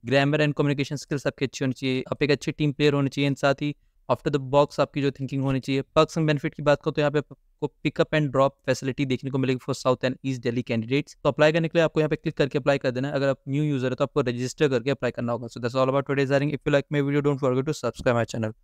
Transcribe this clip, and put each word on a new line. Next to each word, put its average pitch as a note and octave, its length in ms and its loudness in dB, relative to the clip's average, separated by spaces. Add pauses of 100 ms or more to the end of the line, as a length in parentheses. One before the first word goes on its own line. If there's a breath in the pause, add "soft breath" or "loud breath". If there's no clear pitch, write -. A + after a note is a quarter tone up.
grammar C#3 340 2
and D3 160 2
communication C#3+ 460 -2
skills - 260 -4
आपकी C#3 180 -2
अच्छी C3+ 200 -6
होनी C3 80 0
चाहिए, C3 300 -2 (100)
आप - 100 -2
एक C#3+ 80 0
अच्छे C#3+ 220 0
टीम D3 200 0
प्लेयर D3 220 2
होने C#3 140 2
चाहिए, C#3 220 0
and C3+ 80 -2
साथ C#3 240 0
ही D3 120 -4 (340)
out B2 180 0
of D3+ 80 0
the C#3+ 60 0 (120)
box C#3+ 280 2
आपकी C#3 220 0
जो C#3 80 2
थिंकिंग C3+ 320 -6
होनी C3+ 180 0
चाहिए। C3+ 220 -2 (140)
Perks D#3 220 4
and D#3 100 2
benefit D3+ 260 -2
की D#3 80 -10
बात D3 200 2
करूँ D#3 120 -4
तो D#3 60 -2
यहाँ D3 120 2
पे D3+ 60 2
आपको - 520 -8 (160)
pick - 140 -4
up D#3 180 0
and D3+ 180 0
drop C3+ 160 4 (160)
facility C3+ 380 -2
देखने C3 240 -4
को C3+ 80 -2
मिलेगी C3 260 0
for C3+ 140 -4
South B2+ 300 0
and B2+ 180 -6
East B2+ 180 -6
Delhi A#2+ 240 -2
candidates। A#2+ 540 -2
तो D#3 60 2
अप्लाई D3+ 240 4
करने E3 160 0
के E3+ 100 0
लिए E3 60 4
आपको D#3 160 0
यहाँ D3+ 100 0
पे D3+ 60 0
क्लिक - 200 -6
करके D3 220 0
अप्लाई C#3 200 2
कर C3+ 120 -2
देना B2+ 180 -4
है। D3 60 -6
अगर C#3 140 0
आप C3+ 200 -2
न्यू C#3+ 160 -2
यूजर C3+ 240 -2
है B2 60 -2
तो C#3+ 100 -2
आपको C#3+ 240 -2
रजिस्टर B2+ 400 -2
करके C3 220 0
अप्लाई C3 200 -2
करना A#2+ 220 -4
होगा। A#2 160 -6
So A#2+ 160 -12
that's B2+ 160 -2
all C3 140 2
about C#3 160 0
today's C#3 260 2
hiring। C#3+ 220 0
If - 120 -4
you C#3+ 60 4
like C#3 160 0
my D3 160 0
video, C#3+ 200 0
don't C#3 180 -2
forget C3 260 0
to - 80 -2
subscribe A#2+ 400 0
my A2+ 40 2 (100)
channel। A2 280 -4